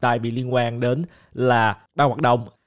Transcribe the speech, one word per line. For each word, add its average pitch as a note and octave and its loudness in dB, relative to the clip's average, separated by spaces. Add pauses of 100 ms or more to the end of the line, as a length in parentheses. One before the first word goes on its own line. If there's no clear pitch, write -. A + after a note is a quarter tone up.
tại A#2+ 2
vì A2+ -4
liên B2 -4
quan A#2+ -2
đến B2+ 0 (300)
là A#2 2 (180)
ban C#3+ 2
hoạt A#2 -4
động. A#2+ 0 (180)